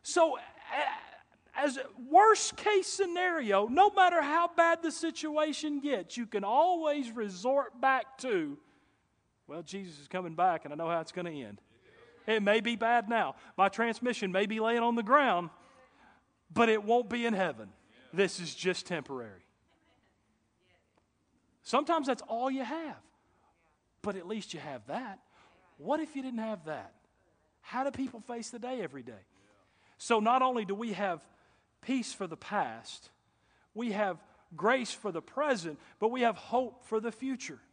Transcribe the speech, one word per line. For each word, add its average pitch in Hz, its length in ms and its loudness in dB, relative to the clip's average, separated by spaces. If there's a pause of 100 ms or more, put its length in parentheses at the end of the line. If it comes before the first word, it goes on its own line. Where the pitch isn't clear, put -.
So, 320 340 2
a-, - 1160 -8
as 269 200 0
a 262 80 -8 (240)
worst 403 480 6
case 415 300 2
scenario, 339 800 0
no 359 240 6
matter 359 320 4
how 320 240 2
bad 330 340 4
the 330 120 -4
situation 302 880 -4
gets, 240 360 -4
you 240 80 -6
can 202 200 -4
always 294 680 2
resort 226 720 -2
back 262 380 0
to, 170 380 -2 (920)
"Well, 160 160 -12
Jesus 180 340 -12
is 143 80 -20
coming 180 300 -6
back 175 280 4
and 147 80 -10
I 147 40 -8
know 165 120 -2
how 170 120 0
it's 160 100 -10
gonna 175 200 -6
end." 113 300 -10 (680)
It 220 140 2
may 214 180 4
be 233 160 -2
bad 226 320 2
now. 208 260 0 (220)
My 190 140 6
transmission 226 600 -2
may 190 140 2
be 220 160 -2
laying 233 220 2
on 240 120 2
the 233 80 0
ground, 208 460 4 (1040)
but 226 160 6
it 214 160 2
won't 233 240 2
be 240 160 -4
in 233 80 0
heaven. 143 380 -2 (420)
This 180 260 0
is 160 160 -10
just - 320 -2
temporary. 123 540 -8 (2250)
Sometimes 302 440 2
that's 254 220 -2
all 247 220 -2
you 262 140 -4
have, 302 360 -8 (1000)
but 202 140 -4
at 175 120 -10
least 214 240 -8
you 156 80 -10
have 131 280 -12
that. 202 320 -8 (580)
What 285 220 -4
if - 140 -8
you 269 80 -6
didn't 247 180 -6
have 214 260 -8
that? 127 260 -10 (680)
How 254 200 -6
do 277 80 -2
people 254 300 -8
face 233 300 -12
the 240 80 -14
day 247 240 -8
every 139 200 -10
day? 113 220 -16 (720)
So 226 240 2
not 247 220 4
only 247 240 2
do 196 80 -4
we 220 180 -6
have 180 280 -2 (600)
peace 254 320 -4
for 190 140 -8
the 160 100 -10
past, 127 720 -6 (640)
we 226 180 -4
have 190 260 -2 (360)
grace 226 380 2
for 202 200 -6
the 160 100 -6
present, 208 560 -2 (200)
but 220 100 0
we 247 140 0
have 226 140 2
hope - 480 -4
for 220 160 -2
the 226 120 -6
future. 247 460 -8 (140)